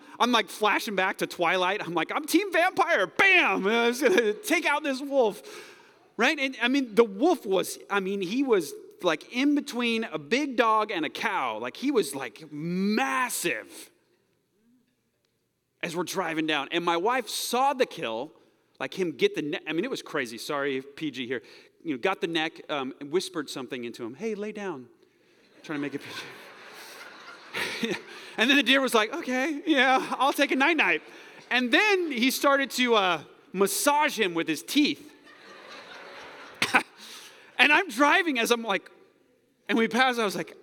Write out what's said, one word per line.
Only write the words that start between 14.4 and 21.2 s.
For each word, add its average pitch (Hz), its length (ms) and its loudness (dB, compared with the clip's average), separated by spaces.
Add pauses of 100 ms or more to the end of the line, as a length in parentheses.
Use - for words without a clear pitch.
as 165 140 -6
we're 175 80 -2
driving 160 420 -4
down. 147 240 0
And 175 140 -2
my 170 120 2
wife 233 320 0
saw 269 440 0
the 254 120 0
kill, 123 460 -6 (480)
like, 135 160 -8
him 180 160 -2
get 196 240 0
the - 80 -4
neck. 151 240 -6
I 156 60 -6
mean, 165 120 -2
it 269 60 -6
was - 120 -8
crazy. 120 360 -6
Sorry, 139 440 -4
P 143 280 -10
G 127 160 -8